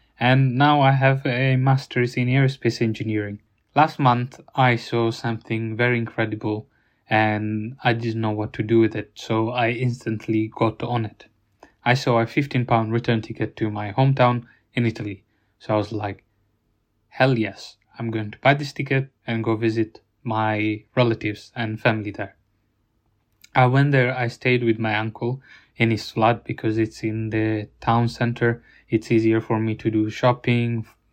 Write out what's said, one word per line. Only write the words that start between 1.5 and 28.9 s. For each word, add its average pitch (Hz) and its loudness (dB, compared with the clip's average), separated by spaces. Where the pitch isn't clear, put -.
master's 131 0
in 123 0
aerospace 127 0
engineering." 107 -4
Last 151 4
month, 123 2
I 127 4
saw 117 -2
something 113 -6
very 123 0
incredible, 110 -4
and 107 0
I 120 2
didn't 113 -4
know 110 -2
what 104 -4
to - -8
do 113 2
with 110 4
it, 104 -8
so 113 -2
I 120 0
instantly 117 -2
got 110 -2
on 117 -2
it. - -14
I 120 4
saw 123 2
a 113 0
fifteen 143 -2
pound 113 0
return 117 0
ticket - -8
to 110 -2
my 104 -6
hometown 131 2
in 120 0
Italy, 107 -6
so - -4
I - 2
was 98 -2
like, 104 -8
"Hell 131 2
yes, 107 -6
I'm 117 -6
going 110 -4
to - -18
buy 139 4
this 143 -4
ticket 135 -2
and 113 -2
go 113 0
visit 110 -2
my 107 -2
relatives 113 -2
and 110 -6
family 107 -2
there." 98 -10
I 131 4
went 135 4
there, 127 2
I 123 -2
stayed 123 0
with 113 2
my 110 -2
uncle 110 -4
in 117 2
his 107 -2
flat 113 0
because 110 -4
it's 110 -2
in 110 -4
the 110 -2
town 117 2
center. 117 -2
It's - -2